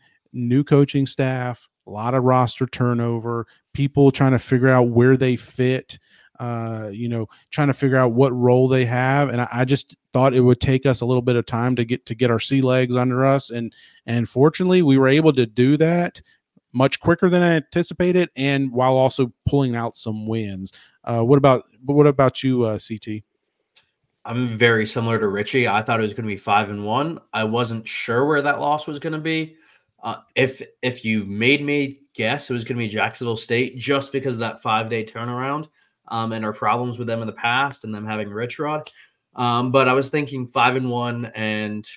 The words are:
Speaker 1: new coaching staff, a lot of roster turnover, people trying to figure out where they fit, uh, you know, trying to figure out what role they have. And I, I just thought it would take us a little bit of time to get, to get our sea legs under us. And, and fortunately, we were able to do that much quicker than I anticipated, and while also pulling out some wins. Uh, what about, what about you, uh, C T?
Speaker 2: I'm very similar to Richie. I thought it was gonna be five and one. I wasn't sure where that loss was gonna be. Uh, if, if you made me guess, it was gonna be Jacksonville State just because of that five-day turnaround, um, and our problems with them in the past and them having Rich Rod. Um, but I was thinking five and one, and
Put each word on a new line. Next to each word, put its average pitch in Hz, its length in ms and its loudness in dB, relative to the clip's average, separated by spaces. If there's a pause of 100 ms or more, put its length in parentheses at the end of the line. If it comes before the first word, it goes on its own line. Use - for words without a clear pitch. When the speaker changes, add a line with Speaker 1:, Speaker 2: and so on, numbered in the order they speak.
(320)
Speaker 1:
new 127 320 0
coaching 143 420 2
staff, 127 640 -6 (160)
a 98 60 -16
lot 110 220 -4
of 131 100 2
roster 127 420 2
turnover, 117 800 -2 (280)
people 143 380 4
trying 135 200 4
to 123 80 4
figure 131 300 2
out 127 180 6
where 120 300 6
they 127 180 0
fit, - 640 -4 (400)
uh, 113 520 -8
you 117 180 -8
know, 117 180 -4 (240)
trying 151 160 0
to 135 60 2
figure 131 240 0
out 127 160 4
what 131 180 4
role 123 380 4
they 131 160 2
have. 131 440 0
And 120 120 -2
I, 120 100 -4
I 120 140 0
just - 320 -2 (160)
thought 131 200 4
it 127 60 4
would 123 220 4
take 131 240 0
us 127 160 0
a 120 40 -4
little 127 160 0
bit 123 140 0
of 117 100 0
time 123 300 -2
to 117 80 0
get, 117 220 -6
to 117 100 -10
get 120 160 2
our 113 80 2
sea 139 220 0
legs 127 340 2
under 127 300 0
us. 135 240 0
And, 117 240 -8 (320)
and 113 240 -2
fortunately, 180 520 2
we 139 160 4
were 135 120 4
able 156 240 4
to 127 120 2
do 123 320 2
that 170 440 0 (500)
much 127 300 0
quicker 170 280 2
than 180 140 4
I 170 120 4
anticipated, 175 800 0
and 139 360 -2
while 127 220 2
also 131 380 2 (160)
pulling 135 280 0
out 117 200 -6
some 107 300 -8
wins. 101 460 -6 (320)
Uh, 117 180 -2
what 127 160 6
about, 135 280 4 (200)
what 143 220 6
about 135 340 2
you, 127 220 0
uh, 110 140 -2
C 107 200 -10
T? 107 260 -10 (1040)
Speaker 2:
I'm 117 320 -4
very 113 300 4
similar 113 320 -2
to 107 80 0
Richie. 107 400 0
I 104 160 0
thought 113 160 -2
it 110 40 0
was 107 100 -2
gonna 110 160 -8
be 98 80 -6
five 104 320 0
and 104 160 -8
one. 139 340 -4 (140)
I 110 100 -2
wasn't 113 440 -4
sure 123 380 -2
where 147 160 0
that 143 180 -2
loss 143 280 -2
was 151 100 -8
gonna 156 220 -6
be. 160 380 -6 (440)
Uh, 113 200 -10 (140)
if, 131 260 0 (200)
if 123 240 -6
you 110 200 -2
made 120 380 0
me 143 360 -4 (140)
guess, 117 360 -6
it 131 40 -4
was 120 100 -4
gonna 120 160 -6
be 113 80 -4
Jacksonville 110 500 -6
State 120 400 -4
just 135 340 -4
because 135 240 -4
of 113 40 -8
that 113 220 -8
five-day 110 440 -4
turnaround, 127 600 -8 (400)
um, 113 240 -6
and 110 120 -6
our 107 100 -4
problems 120 440 -4
with 120 100 -8
them 113 140 -4
in 110 60 -8
the 107 60 -8
past 135 500 -4
and 110 100 -12
them 107 120 -12
having 107 240 -8
Rich 113 300 -10
Rod. 151 300 -6 (460)
Um, 123 360 -2
but 131 160 4
I 127 60 2
was 131 160 0
thinking 135 380 -6
five 123 280 2
and 127 140 -4
one, 120 360 -4 (100)
and 107 600 -6